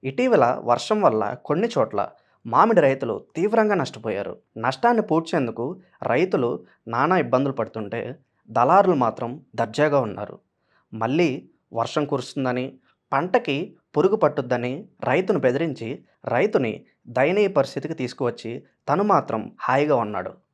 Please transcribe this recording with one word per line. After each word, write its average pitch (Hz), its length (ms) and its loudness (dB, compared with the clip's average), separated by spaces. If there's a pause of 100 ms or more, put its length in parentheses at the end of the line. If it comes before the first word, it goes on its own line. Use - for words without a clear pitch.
ఇటీవల 175 420 4 (180)
వర్షం 123 360 0
వల్ల 110 340 2 (140)
కొన్ని 180 200 0 (100)
చోట్ల 104 300 0 (380)
మామిడి 175 340 4
రైతులు 135 440 0 (120)
తీవ్రంగా 208 380 2
నష్టపోయారు. 110 640 -4 (220)
నష్టాన్ని 214 440 0
పూడ్చేందుకు 151 640 -2 (380)
రైతులు 139 480 0 (380)
నానా 135 280 2
ఇబ్బందులు 131 360 0
పడుతుంటే 110 480 -6 (480)
దళారులు 165 460 4
మాత్రం 127 500 -2 (100)
దర్జాగా 135 460 2
ఉన్నారు. 104 380 -8 (540)
మళ్ళీ 131 560 0 (240)
వర్షం 120 320 -2
కురుస్తుందని, 131 760 -4 (340)
పంటకి 165 640 -2 (200)
పురుగు 190 200 4
పట్టుద్దని 127 720 -2 (180)
రైతును 175 340 0
బెదిరించి 131 500 -2 (360)
రైతుని 139 600 0 (240)
దయనీయ 160 400 2
పరిస్థితికి 151 460 -2
తీసుకువచ్చి 123 680 -6 (240)
తను 156 140 2
మాత్రం 147 580 0
హాయిగా 139 360 2
ఉన్నాడు. 104 360 -4 (220)